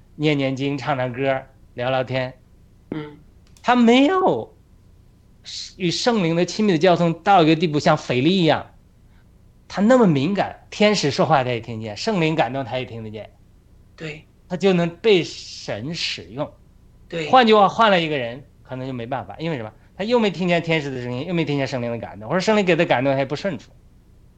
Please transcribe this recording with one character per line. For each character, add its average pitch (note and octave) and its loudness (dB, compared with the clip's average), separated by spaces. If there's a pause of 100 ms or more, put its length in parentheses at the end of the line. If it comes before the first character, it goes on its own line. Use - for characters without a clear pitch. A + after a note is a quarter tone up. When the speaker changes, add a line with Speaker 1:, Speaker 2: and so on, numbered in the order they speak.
(180)
Speaker 1:
念 D3+ 0
念 C3+ -2
经、 C#3 -4
唱 C3+ -4
唱 B2+ -4
歌、 C3+ -2 (320)
聊 A#2+ -6
聊 C3 0
天。 B2+ -6 (580)
Speaker 2:
嗯。 D3+ -10 (460)
Speaker 1:
他 A#3+ 2
没 B3 6
有 C#4+ 0 (1200)
与 E3+ -2
圣 A3 0
灵 E3 0
的 F3 2
亲 G#3+ -2
密 G3+ 4
的 D#3+ 2
交 F3 6
通 E3 2 (120)
到 G3 6
一 D#3 6
个 D#3+ 6
地 D#3+ 0
步， D3 -2
像 D#3 4
腓 B2 -2
力 F3+ 2
一 F3 2
样， C3+ 0 (1000)
他 - -6
那 A#3+ 6
么 A#3+ 6
敏 D#3+ 2
感， C#3 -6
天 G#3 2
使 D#3+ 0
说 E3 0
话 C3+ 4
他 B2 -2
也 A#2+ -2
听 A2+ -10
见， G#2+ -10
圣 G#3 -2
灵 D#3+ 0
感 B2+ 0
动 C3+ -6
他 A#2+ -8
也 C3 -6
听 A2+ -14
得 A2 -12
见。 G#2 -16 (640)
Speaker 2:
对。 D#3 -14 (240)
Speaker 1:
他 F3+ -6
就 F#3+ 4
能 E3+ 2 (100)
被 G3 4
神 C#3 -10
使 - -8
用。 A#2 -10 (580)
Speaker 2:
对。 D#3+ -8
Speaker 1:
换 B3 6
句 G#3+ 6
话， G3+ 6
换 G#3+ 2
了 F#3 4
一 E3 -2
个 D3+ -2
人， B2+ -6 (180)
可 - -14
能 B2+ -10
就 C3 -8
没 A#2 -10
办 B2+ -6
法， G2+ -16
因 D#3+ -6
为 D#3 -4
什 A2+ -8
么？ G#2+ -14 (200)
他 - -8
又 A#3+ 0
没 G#3+ 2
听 F3 -4
见 E3+ 2
天 D#3+ 0
使 C#3 -8
的 C3 -8
声 B2 -8
音， C3 -8
又 F#3 -6
没 E3 0
听 C#3+ -2
见 C3+ -2
圣 B2+ -6
灵 A#2+ -4
的 A#2 -6
感 G2 -14
动， A2 -14
或 C3 -4
者 F3+ 0
圣 G#3+ 2
灵 G#3 0
给 F3 4
他 E3 2
感 C3 2
动， C#3 2
他 C3+ 0
也 C#3 -2
不 C#3+ -6
顺 D#3 -8
服。 - -20 (680)